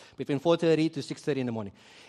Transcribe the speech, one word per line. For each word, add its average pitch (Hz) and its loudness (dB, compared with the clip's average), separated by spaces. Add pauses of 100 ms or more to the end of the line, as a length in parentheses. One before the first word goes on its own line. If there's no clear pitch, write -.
(180)
between 139 -2
four 170 4
thirty 160 4
to 143 -6
six - -12
thirty 139 -2
in 127 -2
the 120 -2
morning. 107 -6 (360)